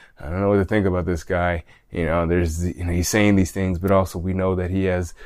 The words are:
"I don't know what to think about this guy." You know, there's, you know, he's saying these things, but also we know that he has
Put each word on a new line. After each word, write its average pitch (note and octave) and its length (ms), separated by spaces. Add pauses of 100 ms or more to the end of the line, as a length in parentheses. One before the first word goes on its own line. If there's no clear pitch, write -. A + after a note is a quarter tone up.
(200)
"I - 80
don't F2 120
know G2+ 80
what G#2 80
to G2 80
think G#2 220
about F2+ 200
this F2 160
guy." F2 420 (260)
You F2 140
know, E2+ 220
there's, E2+ 400
you - 180
know, E2+ 80
he's E2+ 160
saying G#2 280
these F#2+ 140
things, F#2 280
but F#2+ 120
also F#2+ 280
we F#2 160
know F#2 220
that F2+ 140
he F#2+ 140
has F2+ 300 (120)